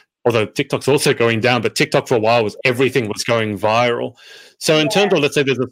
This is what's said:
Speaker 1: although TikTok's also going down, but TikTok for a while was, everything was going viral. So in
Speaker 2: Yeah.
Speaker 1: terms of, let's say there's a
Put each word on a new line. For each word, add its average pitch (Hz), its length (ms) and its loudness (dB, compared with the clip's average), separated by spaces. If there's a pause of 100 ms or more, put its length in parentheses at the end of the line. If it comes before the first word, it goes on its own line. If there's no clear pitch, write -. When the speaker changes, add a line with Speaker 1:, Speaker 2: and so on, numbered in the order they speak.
(260)
Speaker 1:
although 113 200 2
TikTok's - 420 -4
also 143 260 2
going 117 260 0
down, 120 220 2
but - 140 -4
TikTok 147 320 0
for 131 80 2
a 110 40 2
while 113 240 2
was, 104 200 -6
everything 123 440 0
was - 160 -8
going 110 340 -2
viral. 120 580 0 (420)
So 156 200 0
in 156 80 2
Speaker 2:
Yeah. 156 40 -2
Speaker 1:
terms 190 240 2
of, 160 60 2
let's 143 140 0
say 151 100 0
there's 131 160 -2
a 127 120 -4